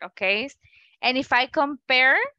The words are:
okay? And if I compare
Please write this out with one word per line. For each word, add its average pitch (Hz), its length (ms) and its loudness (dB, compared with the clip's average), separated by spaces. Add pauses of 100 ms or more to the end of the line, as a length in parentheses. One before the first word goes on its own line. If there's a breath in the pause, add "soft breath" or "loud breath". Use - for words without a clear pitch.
okay? 202 440 -4 (540 soft breath)
And 254 140 0
if - 160 -2
I 247 140 2
compare 277 680 0 (220)